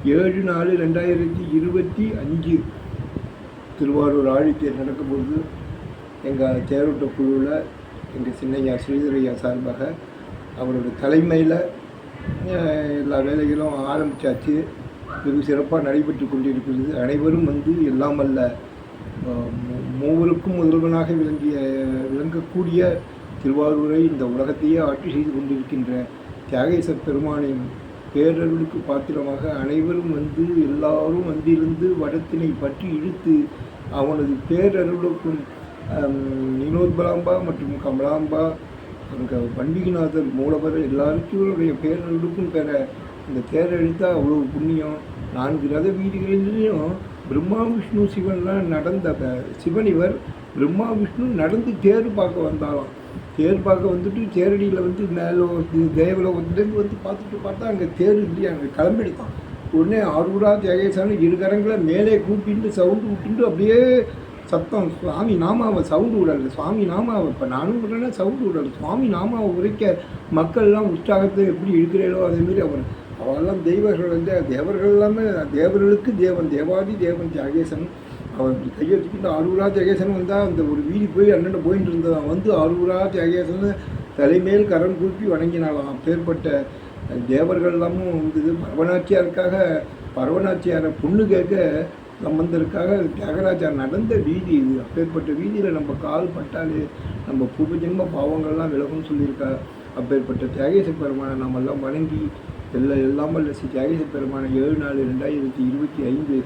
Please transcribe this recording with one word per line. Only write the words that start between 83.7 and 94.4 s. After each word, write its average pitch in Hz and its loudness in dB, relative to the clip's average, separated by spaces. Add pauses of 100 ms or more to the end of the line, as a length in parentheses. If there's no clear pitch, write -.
தலைமேல் 185 6
கரம் 175 2
கூப்பி 185 -2
வணங்கினாலாம். 160 0
அப்பேற்பட்ட 160 -2 (640)
தேவர்கள் 170 2
எல்லாமும் 175 -2
வந்தது. 156 0
பரவநாச்சியாருக்காக 175 2 (340)
பரவநாச்சியாரை 165 0 (120)
பொண்ணு 202 4
கேட்க 175 2 (380)
சம்பந்தருக்காக 170 0
தியாகராஜா 185 0
நடந்த 160 0
வீதி 180 0